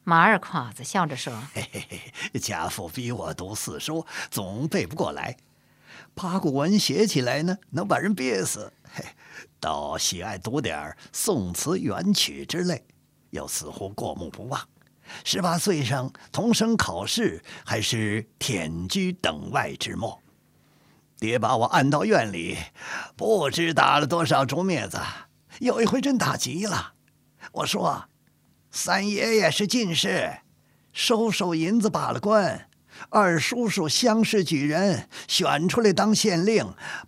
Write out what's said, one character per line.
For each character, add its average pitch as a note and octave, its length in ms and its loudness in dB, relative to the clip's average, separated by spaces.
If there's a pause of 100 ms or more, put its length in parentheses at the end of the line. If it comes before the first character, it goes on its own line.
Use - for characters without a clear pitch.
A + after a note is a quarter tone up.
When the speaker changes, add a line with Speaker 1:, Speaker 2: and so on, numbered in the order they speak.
Speaker 1:
马 E3 180 4
二 G3+ 180 8
侉 B2+ 340 -8
子 - 100 -16
笑 F3 240 0
着 C#3+ 100 -6
说： B2 160 -8 (100)
Speaker 2:
<laughs> C#3+ 120 -14
嘿 - 160 -8
嘿 - 160 -10 (460)
嘿， A2+ 80 -2
家 E2+ 280 -4
父 F2 200 -8
逼 A#2+ 240 -6
我 D#2+ 220 -6
读 F#2+ 200 -10
四 F2 240 -6
书， D#3+ 260 -6 (260)
总 G#2 360 -4
背 D#3 200 0
不 - 100 -10
过 F#2 160 -2
来。 - 240 -8 (800)
八 F#3 240 -4
股 D#3 160 0
文 D#3+ 240 4
写 F#3 280 2
起 D#3+ 140 2
来 B2+ 220 0
呢， F#3 160 0 (120)
能 E3+ 160 -2
把 C#3 120 2
人 F#3+ 160 0
憋 A3+ 280 0
死。 - 300 -6 (100)
嘿， - 220 -14 (560)
倒 D2+ 380 -4
喜 F2 240 -4
爱 G2+ 160 -8
读 A#2+ 220 -4
点 E2 180 -2
儿 D2 180 -12 (160)
宋 G#2 400 -2
词 E3+ 260 -2
元 F3 360 0
曲 C#3 320 -2
之 E3 140 -4
类， F3+ 260 -2 (440)
又 C#2+ 160 -8
似 - 220 -6
乎 G2 220 -10
过 G2 240 -6
目 E2 160 -10
不 A2 180 -14
忘。 - 180 -6 (580)
十 - 180 -2
八 E3+ 160 2
岁 D#3 260 0
上 C3 260 -2 (220)
童 A3+ 220 2
生 A3+ 220 4
考 F#2 280 -2
试， E3 380 0 (220)
还 A2 160 -2
是 G#2+ 460 0 (120)
舔 E2+ 500 -4
居 F#3 240 0
等 F#2 380 -4
外 C3+ 260 -2
之 - 180 -8
末。 F2 260 -8 (960)
爹 A#2 200 0
把 A2+ 180 2
我 A2+ 100 2
按 C#3 240 4
到 D3+ 140 2
院 C#3+ 280 2
里， F2 240 -6 (580)
不 F#3+ 360 2
知 E3 240 0
打 C3+ 240 4
了 D3 80 2
多 E3 180 0
少 C#3 200 4
竹 C3+ 200 -2
篾 C#3 240 -2
子。 - 100 -8 (640)
有 A#3+ 220 0
一 - 20 4
回 A3 160 2
真 C4+ 160 2
打 C#3 200 0
急 D#3 300 -4
了， C#3+ 280 -6 (580)
我 - 140 -4
说 D3+ 420 -2 (640)
：“三 G3 340 0
爷 G#3+ 300 2
爷 F3+ 140 6
是 G3+ 160 0
进 G#3 280 0
士， F3 440 0 (540)
收 A3+ 380 2
收 F3+ 240 0
银 F3 260 4
子 G#3 80 4
把 D3 220 0
了 B2+ 100 -2
关， G3 480 2 (400)
二 F3+ 300 6
叔 A#3+ 300 0
叔 E3 200 0
乡 A3+ 340 4
试 G#3 200 4
举 C#3+ 240 2
人， E3+ 420 2 (200)
选 D3+ 400 2
出 A#3+ 120 2
来 G#3+ 120 8
当 G#3 220 4
县 F3+ 300 4
令， E3+ 300 4 (340)